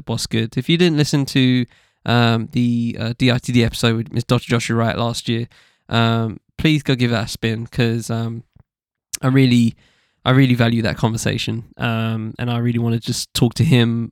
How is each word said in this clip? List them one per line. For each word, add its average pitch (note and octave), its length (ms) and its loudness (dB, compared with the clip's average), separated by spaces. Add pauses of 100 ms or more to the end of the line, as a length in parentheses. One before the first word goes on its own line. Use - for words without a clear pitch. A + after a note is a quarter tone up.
What's A2+ 220 -6
Good. A2+ 320 -4
If B2 100 -4
you E3 80 2
didn't E3+ 200 2
listen C#3+ 280 0
to, B2+ 400 2 (400)
um, A#2 460 2
the, A#2+ 480 -2
uh, A2+ 180 -4
D B2+ 140 2
I B2 80 0
T - 120 -6
D A#2+ 140 4
episode A2+ 320 0
with A2+ 160 -6
Mister A#2+ 220 0
Doctor A#2+ 120 -2
Joshua A#2 300 -2
Wright A2+ 200 0
last A#2 300 -4
year, A#2 200 -4 (420)
um, A2+ 500 0 (180)
please D#3 260 2
go C#3+ 100 0
give A#2+ 180 0
that A2+ 140 -2
a - 40 -8
spin, A2+ 380 -4
'cause, A#2 420 -2
um, A#2 340 -6 (800)
I C3+ 60 0
really, B2 480 4 (500)
I B2+ 60 2
really B2+ 240 4
value A#2 260 2
that G#2 160 -2
conversation, A2+ 680 -2 (120)
um, A2+ 600 -4
and A#2+ 120 -4
I A#2 80 -2
really A#2+ 220 0
wanna A#2 200 0
just - 340 -6
talk A#2+ 220 2
to - 80 0
him A#2 480 2